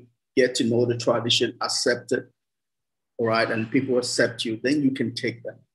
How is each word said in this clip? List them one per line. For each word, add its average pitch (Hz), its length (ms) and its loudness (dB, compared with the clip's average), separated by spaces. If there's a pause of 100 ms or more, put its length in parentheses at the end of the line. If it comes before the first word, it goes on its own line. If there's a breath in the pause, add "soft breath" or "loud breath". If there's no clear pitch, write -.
(360)
get 127 200 4
to 135 80 0
know 117 220 2
the 120 100 0
tradition, 120 680 0
accept - 500 -2
it, 127 180 -2 (880)
all 117 100 0
right? 113 220 2
And 113 220 -4
people 131 260 2
accept 120 480 0
you, 113 180 -4
then 143 200 2
you 131 80 4
can 117 240 -4
take 117 280 -6
them. 107 120 -12 (200)